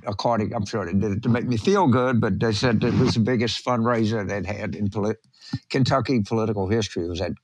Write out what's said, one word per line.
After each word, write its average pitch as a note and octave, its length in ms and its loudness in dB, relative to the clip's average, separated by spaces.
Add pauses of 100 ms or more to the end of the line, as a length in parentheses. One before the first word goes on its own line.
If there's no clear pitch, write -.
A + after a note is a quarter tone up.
according, G#2+ 480 -2
I'm G#2+ 140 -4
sure G#2 180 -4
they E2+ 80 -4
did G2+ 180 2
it G2 120 -4
to B2+ 60 0
make A#2 160 0
me B2 120 0
feel F#3+ 300 2
good, B2 340 4
but G#2 180 0
they A2+ 140 2
said A2 300 2
it A#2 160 2
was B2+ 160 4
the A#2+ 40 2
biggest A2+ 460 0
fundraiser A2+ 640 0
they'd G2+ 160 -4
had G2+ 300 -6
in G2+ 160 -2
polit-, G#2+ 260 -2 (540)
Kentucky C3 500 2
political G#2+ 480 -2
history. G2+ 340 -2
It E2+ 60 -4
was F2 100 -4
at F2 120 -4 (120)